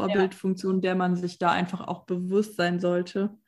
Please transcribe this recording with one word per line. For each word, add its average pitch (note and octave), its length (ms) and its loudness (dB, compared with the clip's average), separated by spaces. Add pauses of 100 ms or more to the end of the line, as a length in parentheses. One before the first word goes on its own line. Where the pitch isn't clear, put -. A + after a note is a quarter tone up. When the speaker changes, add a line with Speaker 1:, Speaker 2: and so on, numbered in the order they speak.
Speaker 1:
Ja. F#3+ 200 4
Speaker 2:
Vorbildfunktion, F#3+ 560 0
der F#3 140 2
man F3+ 200 2
sich F3 240 -4
da F3 120 2
einfach F3+ 360 0
auch F3+ 180 -8
bewusst F#3 520 -2
sein F3 220 2
sollte. F3+ 580 -2 (100)